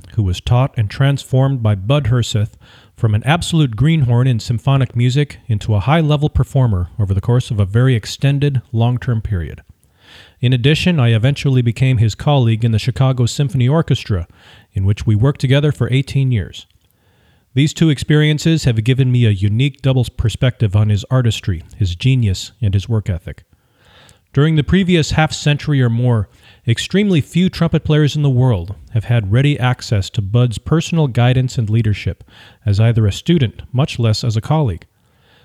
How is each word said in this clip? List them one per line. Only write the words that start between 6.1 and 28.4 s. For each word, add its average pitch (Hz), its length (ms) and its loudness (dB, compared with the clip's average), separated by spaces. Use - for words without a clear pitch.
performer 110 680 0
over 98 160 0
the 98 80 0
course 123 280 0
of 107 80 -2
a 101 60 2
very 120 300 2
extended, 139 680 -2
long-term 117 520 -2
period. 85 400 -6
In 127 100 2
addition, 147 480 2
I 117 140 4
eventually 127 480 0
became 123 340 0
his 107 180 2
colleague 120 520 0
in 113 60 0
the 107 60 2
Chicago 131 460 0
Symphony 127 420 0
Orchestra, 123 640 -2
in 98 100 -2
which 101 220 -2
we 110 80 2
worked 131 260 0
together 143 320 2
for - 180 -4
eighteen 135 400 0
years. - 360 -4
These 147 160 2
two 160 160 2
experiences 151 760 0
have 110 180 0
given 127 300 2
me 120 140 4
a 104 40 4
unique 104 500 0
double 127 240 2
perspective 110 580 0
on 107 140 2
his 104 160 0
artistry, 110 580 -2
his 87 180 -2
genius, 120 560 -2
and 104 140 0
his 98 140 -2
work 110 200 -2
ethic. 82 360 -8
During 156 240 2
the 147 80 2
previous 180 480 0
half 156 200 0
century 147 480 -2
or 123 80 2
more, 117 400 0
extremely 185 540 0
few 175 280 0
trumpet - 360 -2
players 151 320 2
in 151 60 -2
the 143 60 2
world 120 460 0